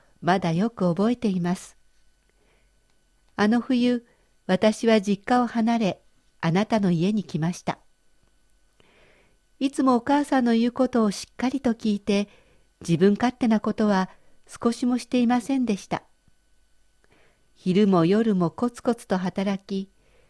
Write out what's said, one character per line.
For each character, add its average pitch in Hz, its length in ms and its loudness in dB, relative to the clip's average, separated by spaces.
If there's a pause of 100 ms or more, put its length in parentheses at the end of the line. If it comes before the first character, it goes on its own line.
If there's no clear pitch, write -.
(200)
ま 175 180 2
だ 180 140 -2
よ 196 180 0
く - 180 -2
覚 196 220 0
え 247 60 -2
て 233 120 -4
い 185 120 -2
ま 175 140 -2
す。 - 220 -12 (1600)
あ 208 120 2
の 233 120 2
冬、 247 440 0 (420)
私 214 400 2
は 220 140 6
実 196 240 -2
家 247 180 2
を 240 40 -2
離 233 320 0
れ、 196 240 -4 (380)
あ 165 120 0
な 202 140 2
た 220 140 0
の 196 100 2
家 175 220 0
に 214 120 -2
来 - 140 -6
ま 165 140 -2
し - 100 -18
た。 - 160 -8 (1800)
い 269 120 -2
つ 285 120 -2
も 262 140 4
お 233 40 -2
母 285 240 0
さ 269 180 0
ん - 20 0
の 233 80 2
言 233 180 2
う - 20 -4
こ 254 160 0
と 233 160 0
を 202 60 0
し - 200 -10
っ - 60 -20
か 247 120 -4
り 262 120 -4
と 233 140 0
聞 214 200 -2
い 202 60 -6
て、 202 280 -2 (520)
自 165 180 0
分 202 160 4
勝 247 200 -2
手 - 140 -2
な 220 120 2
こ 214 120 -4
と 214 140 -2
は 190 240 0 (360)
少 - 260 -2
し 233 120 -6
も 247 140 0
し - 80 -10
て 247 140 0
い 233 60 2
ま 247 140 2
せ 269 180 -2
ん 254 60 -2
で 214 120 0
し - 100 -14
た。 - 160 -8 (1500)
昼 185 320 0
も 180 180 4
夜 208 300 2
も 175 160 0
コ - 180 -4
ツ - 140 -12
コ 240 120 -2
ツ - 120 -12
と 190 100 -2
働 190 480 -4
き、 196 260 -8 (380)